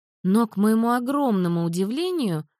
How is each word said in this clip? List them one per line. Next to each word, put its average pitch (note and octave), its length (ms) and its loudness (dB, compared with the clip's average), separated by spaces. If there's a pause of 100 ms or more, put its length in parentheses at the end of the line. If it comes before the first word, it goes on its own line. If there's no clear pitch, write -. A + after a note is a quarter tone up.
(240)
Но, G#3+ 240 2
к - 100 -18
моему A3+ 340 2
огромному A#3+ 720 0
удивлению, G3 800 -2 (120)